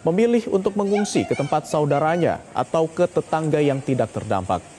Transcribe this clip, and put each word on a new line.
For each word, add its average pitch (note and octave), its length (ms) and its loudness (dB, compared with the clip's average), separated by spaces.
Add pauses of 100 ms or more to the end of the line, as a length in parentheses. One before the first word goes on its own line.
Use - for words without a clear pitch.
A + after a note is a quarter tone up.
memilih A3+ 480 2
untuk G3 240 0
mengungsi G3+ 480 0
ke - 160 -2
tempat D3+ 320 -2
saudaranya D3+ 800 0
atau D#3+ 320 0
ke D#3+ 240 0
tetangga D#3 560 0
yang C#3 160 2
tidak B2 320 -2
terdampak. F#2+ 680 -4